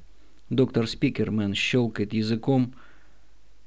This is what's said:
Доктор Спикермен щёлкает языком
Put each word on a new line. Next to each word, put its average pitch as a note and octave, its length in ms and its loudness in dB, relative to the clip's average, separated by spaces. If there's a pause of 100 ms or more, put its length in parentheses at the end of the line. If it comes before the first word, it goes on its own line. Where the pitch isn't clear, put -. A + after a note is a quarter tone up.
(500)
Доктор B2 360 4
Спикермен G#2+ 680 0
щёлкает A2 580 2
языком A#2 640 2 (920)